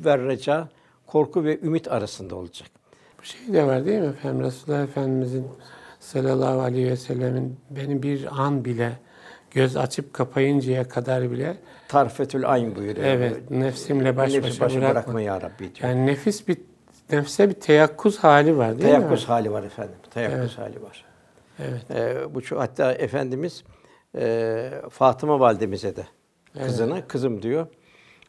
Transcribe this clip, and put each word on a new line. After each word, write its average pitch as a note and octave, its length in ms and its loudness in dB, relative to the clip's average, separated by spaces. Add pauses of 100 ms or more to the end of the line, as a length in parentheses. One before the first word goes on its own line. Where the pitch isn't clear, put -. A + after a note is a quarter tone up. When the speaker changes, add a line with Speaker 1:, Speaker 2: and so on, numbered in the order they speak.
Speaker 1:
ve D3 120 6
reca, C#3 500 0 (400)
korku D#3 360 2
ve D3+ 160 0
ümit D#3+ 320 -2
arasında G2+ 440 -6
olacak. F2+ 340 -14 (500)
Speaker 2:
Bu - 40 -20
şey B3+ 300 -10
de E3 140 6
var C3+ 180 2
değil G#3 140 0
mi E3+ 80 0
efendim? C3 380 -4
Resulullah C#3+ 380 -4
Efendimizin C3 640 -4 (520)
sallallahu C3 600 0
aleyhi B2+ 260 0
ve B2+ 100 0
sellemin, B2+ 640 -4 (100)
"Beni C#3 340 -4
bir C#3 380 -4
an C#3 240 0
bile, A#2+ 340 -4 (520)
göz C3 260 2
açıp C#3 360 -4
kapayıncaya B2+ 720 0
kadar B2+ 440 -2
bile" C#3+ 260 -6 (300)
Speaker 1:
"Tarfetül C3 680 0
ayn" A#2 220 0
buyuruyor. G#2 320 -4
Speaker 2:
Evet, B2 440 0
nefsimle C3 680 0
baş C3+ 160 2
Speaker 1:
"Nefsi C3 160 0
Speaker 2:
başa B2+ 160 0
Speaker 1:
başa B2+ 140 2
Speaker 2:
bırakma." C3+ 160 4
Speaker 1:
bırakma A2+ 260 -2
ya G2 200 -4
Rabbi F2+ 340 -12
diyor. B2 140 -4
Speaker 2:
Yani B2+ 160 2
nefis C#3+ 420 0
bir, F3+ 100 0 (540)
nefse D3+ 380 2
bir F#3+ 40 -2
teyakkuz D#3 640 4
hali D3+ 380 8
var A#2+ 100 4
değil A2+ 100 0
mi? A#3 200 8
Speaker 1:
Teyakkuz C#3+ 320 2
hali A2+ 220 2
var G#2 120 -4
efendim. G2+ 320 -12 (160)
Teyakkuz A#2+ 280 -2
Speaker 2:
Evet. B2 180 -6
Speaker 1:
hali A2 260 -12
var. - 220 -20 (540)
Speaker 2:
Evet. B2+ 320 -8
Speaker 1:
Ee, C3 440 -4
bu C3 60 -4
çok, - 180 -6
hatta C3 340 0
Efendimiz, C3+ 720 -4 (540)
e, A2+ 540 -2 (180)
Fatıma C3+ 500 2
validemize G2+ 560 2
de F#2+ 120 -12 (480)
Speaker 2:
Evet. C#3 120 -8
Speaker 1:
kızına, B2+ 400 -2
"Kızım," B2 340 -4
diyor, C#3+ 260 -2 (600)